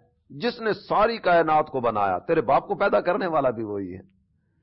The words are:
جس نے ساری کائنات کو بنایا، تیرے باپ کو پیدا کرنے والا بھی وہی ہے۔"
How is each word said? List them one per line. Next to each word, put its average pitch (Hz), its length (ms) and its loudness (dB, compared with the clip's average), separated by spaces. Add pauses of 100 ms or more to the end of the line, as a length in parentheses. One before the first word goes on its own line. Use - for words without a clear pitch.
(300)
جس 196 320 -6
نے 220 120 0
ساری 208 440 0
کائنات 160 500 4
کو 135 120 -6
بنایا، 104 400 0
تیرے 160 220 0
باپ 147 260 2
کو 202 80 -4
پیدا 202 260 2
کرنے 190 260 -2
والا 151 220 0
بھی 113 140 -4
وہی 101 320 -6
ہے۔" 95 60 -14 (600)